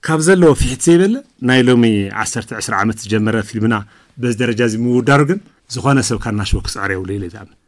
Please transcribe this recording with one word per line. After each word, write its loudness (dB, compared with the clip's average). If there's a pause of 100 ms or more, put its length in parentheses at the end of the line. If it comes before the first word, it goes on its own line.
ካብ -2
ዘለዎ 6
ፍሕት -2
ዘይበለ 4 (260)
ናይ 2
ሎሚ 4 (280)
ዓሰርተ -8
ዒስራ -8
ዓመት -2
ዝጀመረ -2
ፊልምና -2 (440)
በዚ -2
ደረጃ -2
እዚ 0
ምውዳሩ 2
ግን -2 (320)
ዝኾነ 0
ሰብ -2
ካብ -6
ናሽቦ -2
ክፅዕር -6
የብሉ -6
ኢለ -6
ይዝኣምን። -16 (140)